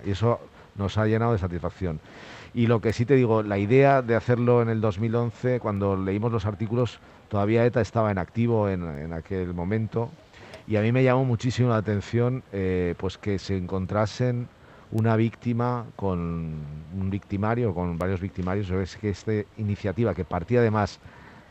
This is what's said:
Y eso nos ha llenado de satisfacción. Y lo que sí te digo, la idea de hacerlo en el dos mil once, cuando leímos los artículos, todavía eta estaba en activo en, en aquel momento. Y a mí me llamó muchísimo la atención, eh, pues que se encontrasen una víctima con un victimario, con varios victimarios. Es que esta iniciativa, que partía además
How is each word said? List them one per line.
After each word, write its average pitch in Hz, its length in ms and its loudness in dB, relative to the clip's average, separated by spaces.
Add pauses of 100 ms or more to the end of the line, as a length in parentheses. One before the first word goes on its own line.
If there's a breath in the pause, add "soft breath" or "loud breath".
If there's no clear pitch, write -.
Y 98 60 -2
eso 107 280 0 (360 loud breath)
nos 101 220 -4
ha 107 100 2
llenado 113 240 2
de 104 80 2
satisfacción. 85 600 -4 (540 loud breath)
Y 117 140 2
lo 113 140 4
que 113 100 0
sí 113 140 0
te 139 100 4
digo, 113 280 4
la 101 140 -2
idea 131 440 6
de 117 140 2
hacerlo 120 460 4
en 117 60 2
el 110 140 0
dos 104 180 0
mil 113 160 0
once, 120 440 0
cuando 101 360 0
leímos 101 360 0
los 104 140 -2
artículos, 110 540 -2 (300 loud breath)
todavía 107 360 4
eta 120 160 2
estaba 110 300 2
en 98 60 0
activo 110 500 0
en, 92 160 -2
en 80 300 -8
aquel 90 400 -4
momento. 110 560 -2 (580 loud breath)
Y 107 80 -2
a 104 60 2
mí 113 100 2
me 127 100 4
llamó 131 220 4
muchísimo 123 460 2
la 113 80 4
atención, 113 720 0
eh, 92 460 0
pues 92 200 -4
que 98 220 -2
se 98 160 -4
encontrasen 104 920 -2 (420 loud breath)
una 110 240 2
víctima 120 720 0 (100)
con 85 600 -2 (380)
un 95 160 -4
victimario, 104 640 -2
con 87 240 -4
varios 90 220 -2
victimarios. 95 500 -4
Es 92 280 -4
que 107 120 -4
esta 101 220 -6 (260)
iniciativa, 104 560 -2
que 87 120 -6
partía 92 340 0
además 107 400 2 (520 loud breath)